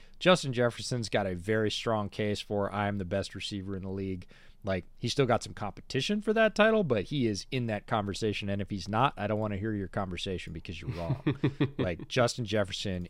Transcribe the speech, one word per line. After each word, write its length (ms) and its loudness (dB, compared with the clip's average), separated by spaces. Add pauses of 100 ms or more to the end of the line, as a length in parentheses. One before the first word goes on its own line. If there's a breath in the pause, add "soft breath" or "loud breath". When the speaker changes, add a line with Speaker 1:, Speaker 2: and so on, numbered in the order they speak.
(160 soft breath)
Speaker 1:
Justin 360 4
Jefferson's 540 0
got 200 2
a 80 -2
very 340 2
strong 400 0
case 320 -2
for, 320 -2
"I'm 240 0
the 80 -2
best 300 -2
receiver 420 -6
in 60 -8
the 60 -6
league." 360 -4 (360 soft breath)
Like, 220 0 (140)
he's 160 -2
still 120 4
got 160 4
some 120 -10
competition 680 -2
for 120 0
that 200 4
title, 300 6
but 220 2
he 220 2
is 220 0
in 180 0
that 200 -2
conversation. 640 0
And 120 0
if 80 -4
he's 200 -6
not, 260 2
I 100 -4
don't 140 0
wanna 160 -2
hear 160 -2
your 160 -2
conversation 640 -4
because 300 -10
you're 100 -6
wrong. 300 -2 (360)
Speaker 2:
<laughs> 200 0
Speaker 1:
Like, 320 -2
Justin 340 2
Jefferson 680 -2